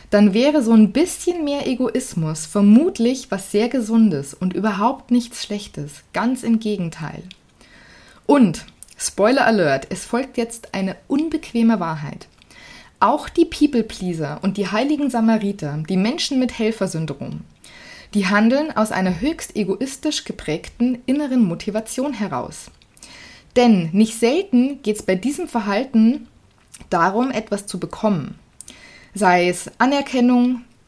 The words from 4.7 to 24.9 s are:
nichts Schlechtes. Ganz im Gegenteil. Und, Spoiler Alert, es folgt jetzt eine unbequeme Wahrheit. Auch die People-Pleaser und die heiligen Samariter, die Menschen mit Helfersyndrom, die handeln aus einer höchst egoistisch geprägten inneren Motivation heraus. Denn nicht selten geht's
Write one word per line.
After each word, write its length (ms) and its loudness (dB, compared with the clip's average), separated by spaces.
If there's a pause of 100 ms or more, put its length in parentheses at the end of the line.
nichts 320 -2
Schlechtes. 600 -12 (100)
Ganz 300 -2
im 180 2
Gegenteil. 640 -6 (1040)
Und, 400 4 (300)
Spoiler 500 0
Alert, 440 2
es 140 -6
folgt 320 -6
jetzt 380 -6
eine 220 -4 (120)
unbequeme 720 0
Wahrheit. 480 -8 (720)
Auch 280 2
die 160 2
People-Pleaser 1000 -2
und 140 -2
die 120 -2
heiligen 420 -2
Samariter, 760 0
die 80 -2
Menschen 420 -2
mit 200 -2
Helfersyndrom, 840 -4 (760)
die 140 0
handeln 480 2
aus 160 0
einer 280 -2
höchst 360 -4
egoistisch 680 -4
geprägten 840 -4
inneren 380 0
Motivation 680 -4
heraus. 580 -8 (880)
Denn 360 6
nicht 260 2
selten 640 2
geht's 200 -2